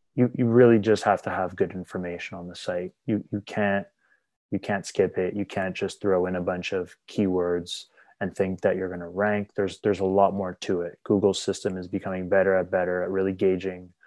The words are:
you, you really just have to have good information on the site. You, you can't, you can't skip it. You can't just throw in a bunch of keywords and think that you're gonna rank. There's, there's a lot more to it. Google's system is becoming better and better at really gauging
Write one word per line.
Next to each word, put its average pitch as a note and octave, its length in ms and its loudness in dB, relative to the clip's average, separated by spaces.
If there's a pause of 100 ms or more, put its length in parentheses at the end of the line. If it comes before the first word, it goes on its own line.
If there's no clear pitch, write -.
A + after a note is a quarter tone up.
(160)
you, B2 200 4
you B2+ 100 2
really A#2 340 8
just G#2 240 2
have G2+ 200 2
to A2 60 -6
have F#2 260 -4
good F2+ 180 -2
information F2+ 640 -10
on F2 100 -12
the F2 80 -14
site. - 380 -8 (120)
You, G#2 260 -2
you G#2 100 -4
can't, G2 440 0 (640)
you G2 80 0
can't G2 260 -4
skip - 320 0
it. F#2 180 -2
You G2+ 80 -2
can't F#2+ 320 -4
just - 260 -6
throw F#2 260 2
in F#2 80 -4
a F2+ 60 -2
bunch F2+ 300 -4
of F2+ 240 -6 (140)
keywords F2 760 -2 (360)
and F#2+ 120 -6
think F#2+ 280 -4
that F#2 160 2
you're F#2 120 -4
gonna F2 200 -10
rank. G#2 460 -2
There's, F#2+ 240 -2
there's G2+ 200 0
a F#2+ 60 0
lot F#2+ 280 4
more F#2 280 -6
to F2+ 200 -2
it. E2+ 220 -8
Google's G2+ 380 4
system F#2+ 360 -4
is F2+ 100 -10
becoming F#2 420 -6
better F#2+ 280 4
and F2+ 140 -2
better F2+ 320 0
at F2+ 60 -4
really F#2+ 240 0
gauging F#2 580 -2 (160)